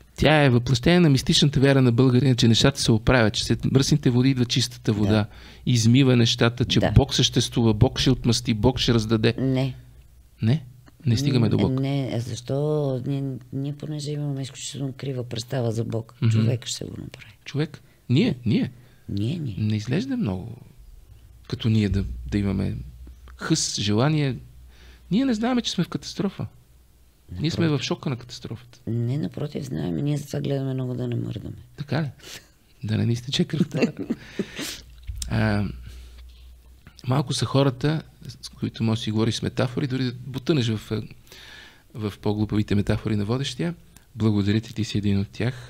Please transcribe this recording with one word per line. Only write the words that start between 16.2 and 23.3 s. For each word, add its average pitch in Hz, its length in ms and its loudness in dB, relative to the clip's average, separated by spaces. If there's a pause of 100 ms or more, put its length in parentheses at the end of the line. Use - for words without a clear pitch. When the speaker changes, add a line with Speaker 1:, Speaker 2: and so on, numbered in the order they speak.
Speaker 1:
Мгм. 113 100 4
Speaker 2:
човек 110 340 2
ще - 200 -8
го - 60 -12 (100)
направи. - 320 -16 (120)
Speaker 1:
Човек? - 360 -6 (280)
Ние? 131 260 4 (100)
Ние? 170 260 0 (380)
Speaker 2:
Ние, 110 300 -4
ние. 120 180 -6
Speaker 1:
Не 107 180 0
изглежда 180 420 -4
много 113 380 -4 (920)
като 117 220 -4
ние 107 200 4
да, 95 160 0 (220)
да 104 100 -2
имаме 98 380 -2 (640)